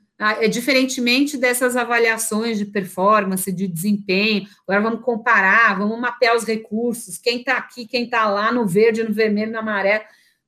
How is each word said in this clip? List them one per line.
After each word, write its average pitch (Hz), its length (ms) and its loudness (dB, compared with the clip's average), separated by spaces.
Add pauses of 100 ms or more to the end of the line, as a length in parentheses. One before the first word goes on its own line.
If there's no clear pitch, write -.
(180)
a-, 214 260 0
é 220 40 2
diferentemente 262 880 0
dessas 247 400 0
avaliações 226 840 0
de 208 60 -2
performance, 196 880 0
de 185 160 -4
desempenho, 202 800 0 (200)
agora 202 160 0
vamos 226 220 -4
comparar, 214 760 2
vamos 214 220 -2
mapear 240 340 0
os 226 100 0
recursos, 220 720 -6
quem 240 260 -4
tá 262 120 0
aqui, 240 300 -12
quem 240 220 -4
tá 220 200 0
lá, 208 220 0
no 240 160 0
verde, 220 380 4
no 220 80 -4
vermelho, 214 400 0
no 226 60 -6
amarelo. 214 460 -2 (440)